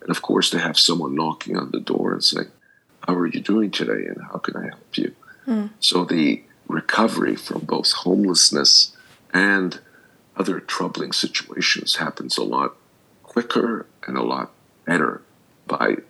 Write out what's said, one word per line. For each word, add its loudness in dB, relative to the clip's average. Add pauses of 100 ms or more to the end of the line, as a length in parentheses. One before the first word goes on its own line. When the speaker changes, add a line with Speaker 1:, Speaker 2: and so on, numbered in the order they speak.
Speaker 1:
And -6
of -2
course, 2
to -2
have -2
someone 2
knocking -4
on -4
the -4
door -2
and -2
saying, 0 (560)
"How 0
are 0
you -4
doing 2
today -2
and -8 (100)
how -8
can -6
I -6
help -10
you?" -2 (300)
Speaker 2:
Hmm. -2 (120)
Speaker 1:
So 2
the 2 (240)
recovery 0
from -8
both 0
homelessness 4 (360)
and 2 (560)
other -2
troubling -6
situations -2
happens -4
a 0
lot -2 (480)
quicker -2 (220)
and -6
a -2
lot -4 (340)
better 0 (460)
by 0 (120)